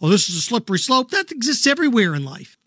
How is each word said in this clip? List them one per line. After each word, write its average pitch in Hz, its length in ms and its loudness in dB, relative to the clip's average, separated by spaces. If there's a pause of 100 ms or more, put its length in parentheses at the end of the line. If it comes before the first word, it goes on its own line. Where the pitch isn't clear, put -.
Oh, 156 80 2
this 196 180 4
is 175 80 -6
a 165 60 -4
slippery 196 380 -2
slope. 262 320 0
That 392 200 -2
exists 277 340 -2
everywhere 269 480 2
in 143 120 -4
life. - 420 -16